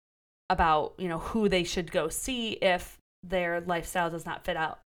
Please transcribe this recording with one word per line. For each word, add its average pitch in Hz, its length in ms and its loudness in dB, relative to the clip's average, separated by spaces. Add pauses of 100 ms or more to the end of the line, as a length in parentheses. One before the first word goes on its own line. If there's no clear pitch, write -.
(500)
about, 165 480 4
you 185 100 -4
know, 165 120 -2
who 214 300 2
they 185 140 4
should 170 280 -2
go 160 180 0
see 233 420 -4
if - 460 0 (240)
their 175 380 -2
lifestyle 170 500 -2
does 165 160 -6
not 165 200 -8
fit 175 100 -2
out, 160 340 -4